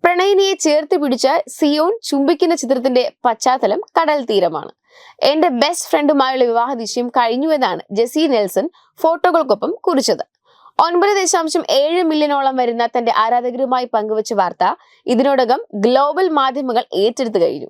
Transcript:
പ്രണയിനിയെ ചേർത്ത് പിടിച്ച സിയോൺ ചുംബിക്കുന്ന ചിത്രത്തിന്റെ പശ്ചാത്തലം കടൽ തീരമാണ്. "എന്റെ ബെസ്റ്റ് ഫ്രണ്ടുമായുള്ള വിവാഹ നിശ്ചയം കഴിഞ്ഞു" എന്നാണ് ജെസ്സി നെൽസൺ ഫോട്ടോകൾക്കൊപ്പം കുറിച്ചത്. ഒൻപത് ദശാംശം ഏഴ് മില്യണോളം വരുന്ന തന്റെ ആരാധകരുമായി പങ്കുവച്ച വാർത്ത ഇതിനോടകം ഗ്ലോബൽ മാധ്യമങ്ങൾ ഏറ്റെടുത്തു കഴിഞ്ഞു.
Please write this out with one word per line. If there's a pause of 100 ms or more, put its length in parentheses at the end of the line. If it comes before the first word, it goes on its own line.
പ്രണയിനിയെ
ചേർത്ത്
പിടിച്ച (200)
സിയോൺ (100)
ചുംബിക്കുന്ന
ചിത്രത്തിന്റെ (140)
പശ്ചാത്തലം (200)
കടൽ
തീരമാണ്. (520)
"എന്റെ
ബെസ്റ്റ്
ഫ്രണ്ടുമായുള്ള
വിവാഹ
നിശ്ചയം
കഴിഞ്ഞു"
എന്നാണ് (100)
ജെസ്സി
നെൽസൺ (300)
ഫോട്ടോകൾക്കൊപ്പം
കുറിച്ചത്. (560)
ഒൻപത്
ദശാംശം
ഏഴ്
മില്യണോളം
വരുന്ന
തന്റെ
ആരാധകരുമായി
പങ്കുവച്ച
വാർത്ത (300)
ഇതിനോടകം (120)
ഗ്ലോബൽ
മാധ്യമങ്ങൾ (100)
ഏറ്റെടുത്തു
കഴിഞ്ഞു.